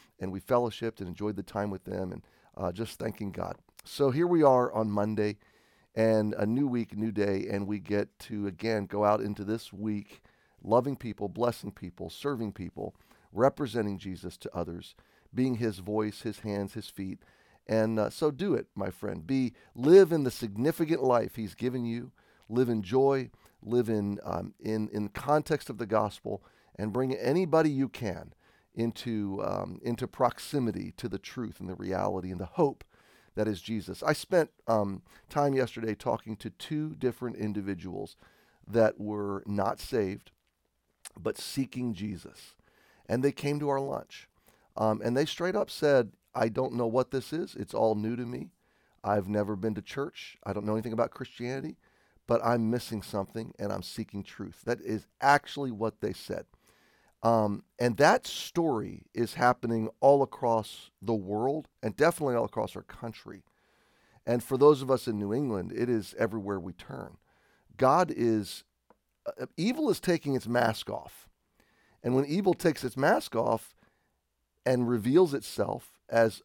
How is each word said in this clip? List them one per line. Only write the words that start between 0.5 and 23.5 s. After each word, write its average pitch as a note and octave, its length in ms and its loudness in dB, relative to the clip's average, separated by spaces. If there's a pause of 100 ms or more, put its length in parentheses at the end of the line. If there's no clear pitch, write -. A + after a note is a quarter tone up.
and F#2+ 100 -8
enjoyed G#2 260 -4
the G2 60 -6
time G2+ 300 -4
with F#2+ 140 -10
them, F#2+ 260 -6
and, E2+ 100 -10 (340)
uh, F#2 160 -4
just G#2+ 280 -8
thanking G#2 320 -6
God. F2+ 240 -8 (300)
So C#3 260 0
here D#3+ 160 2
we E3+ 160 6
are B2+ 280 8
on G#2+ 200 0
Monday, G#2 460 0 (580)
and A2 440 4
a G2+ 80 2
new C3 200 0
week, A#2+ 300 -2
new A2 140 -2
day, G2+ 400 0
and G2+ 160 -2
we G#2 100 -2
get G2+ 400 -2
to, G#2 300 -6
again, G2+ 400 -2
go G#2 180 0
out G#2+ 160 4
into G#2 220 -6
this A2 280 -4
week G#2 520 -6 (400)
loving B2 320 2
people, G#2 340 -8
blessing A2+ 420 -2
people, F2 380 -12
serving A#2 420 -6
people, - 440 -10 (360)
representing A2+ 680 0
Jesus F#2 380 -10
to - 200 -10
others, F2 380 -8 (400)
being B2+ 220 0
his A2 200 -2
voice, G#2 440 -4
his A2 180 -6
hands, G2+ 340 -4
his G#2+ 140 -10
feet. F#2+ 320 -8 (480)
And, A2 320 2
uh, G#2 100 2
so D3+ 220 0
do D3+ 240 0
it, A2 180 -2
my G2 160 -4
friend. F#2 380 -8
Be, C3 260 0 (220)
live E3 360 10
in D#3 120 0
the B2 80 0
significant C3+ 720 -2
life A#2+ 320 4
he's G#2 180 -8
given B2 320 -4
you. A#2+ 260 -6 (380)
Live A#2+ 200 4
in A2 120 0
joy, C3 480 2 (320)